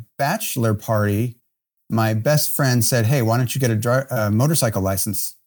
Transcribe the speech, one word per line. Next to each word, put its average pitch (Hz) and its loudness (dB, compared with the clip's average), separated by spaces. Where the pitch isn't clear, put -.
bachelor 139 -2
party, 107 -2
my 110 0
best 139 2
friend 123 2
said, 117 2
"Hey, 135 2
why 113 2
don't 123 -2
you 139 -4
get 127 2
a 113 0
dri-, 120 0
a 107 0
motorcycle 117 2
license?" 95 -4